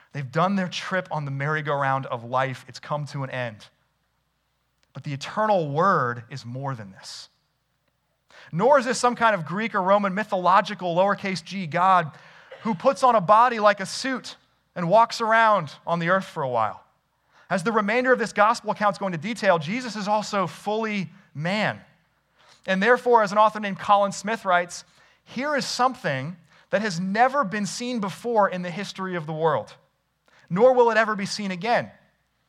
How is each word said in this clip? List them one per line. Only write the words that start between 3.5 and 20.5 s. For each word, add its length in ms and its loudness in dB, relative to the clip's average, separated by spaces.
But 100 -16
the 100 -6
eternal 580 0
Word 580 2
is 160 -14
more 300 -8
than 160 -16
this. 380 -20
Nor 280 4
is 60 0
this 140 -2
some 160 2
kind 200 2
of 100 -8
Greek 280 -6
or 80 0
Roman 320 2
mythological 840 0
lowercase 480 0
g 220 -8
God 460 2
who 120 -2
puts 280 2
on 120 6
a 60 4
body 380 4
like 200 4
a 60 -6
suit 500 -8
and 140 -4
walks 320 4
around 520 2
on 140 -4
the 100 -2
earth 160 2
for 180 -8
a 60 -4
while. 340 -2
As 140 -2
the 80 -2
remainder 400 0
of 80 4
this 140 -4
gospel 380 2
account 240 0
is 20 -16
going 160 -4
to 40 -6
detail, 400 0
Jesus 380 -6
is 120 -6
also 400 -2
fully 640 -6